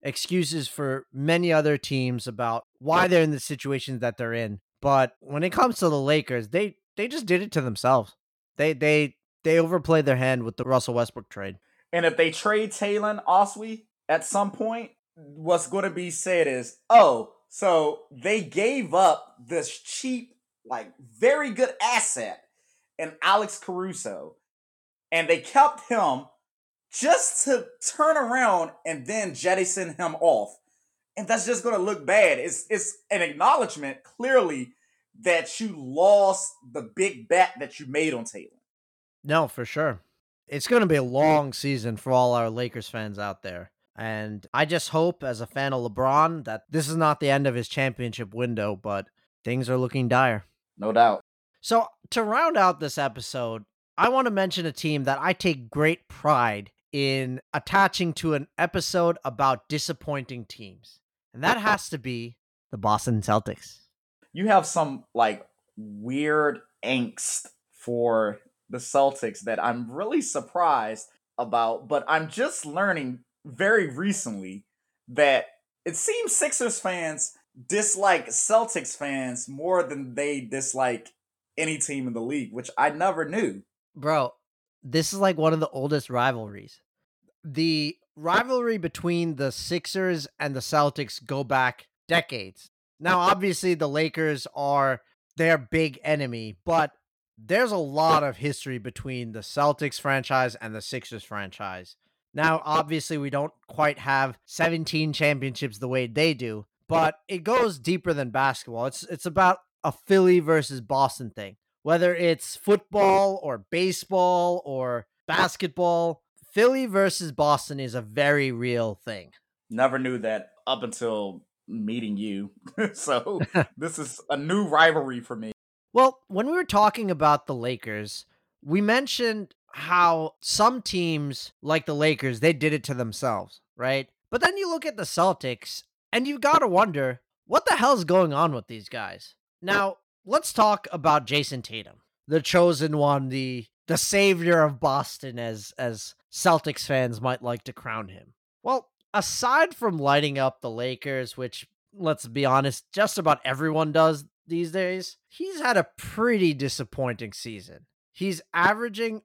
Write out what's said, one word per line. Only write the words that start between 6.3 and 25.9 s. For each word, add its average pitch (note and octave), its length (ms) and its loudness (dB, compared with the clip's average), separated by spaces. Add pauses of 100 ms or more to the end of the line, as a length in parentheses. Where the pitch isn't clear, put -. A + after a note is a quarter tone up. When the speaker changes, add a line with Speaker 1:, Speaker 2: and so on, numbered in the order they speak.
Speaker 1:
they, F#3 280 -2 (200)
they A3 120 -2
just C#4 160 -8
did F3+ 160 2
it G#3 120 -8
to D3+ 100 0
themselves. B2 520 2 (420)
They, D3+ 180 2
they, D3+ 420 2 (260)
they D#3+ 160 4
overplayed E3 460 2
their C3+ 120 4
hand B2+ 260 2
with A2+ 160 -8
the B2 60 -4
Russell B2+ 300 2
Westbrook A#2 360 -4
trade. G2 280 -12 (340)
Speaker 2:
And E3+ 120 0
if D#3+ 140 2
they E3 120 4
trade G#3 420 -2
Talen G#3 520 -2
Oswe G#3 600 0 (220)
at D#3+ 180 2
some G3+ 260 -2
point, A3+ 400 -6 (240)
what's D#3+ 520 -2
gonna G3 240 -2
be F3 200 -8
said E3 360 0
is, B2+ 300 -4 (140)
"Oh, C#3+ 420 8 (160)
so D#3 600 2
they F#3 320 -2
gave G3 500 -2
up F3 440 4 (100)
this D#3 320 -6
cheap, - 580 -8 (280)
like, A#3+ 340 -10
very A#3 520 0
good - 320 -2
asset G#3 640 -2 (540)
in D#3+ 140 -8 (100)
Alex G3+ 360 2
Caruso, D3+ 760 -10 (760)
and E3 180 0
they E3 100 4
kept C#4+ 500 2
him D3+ 380 0 (640)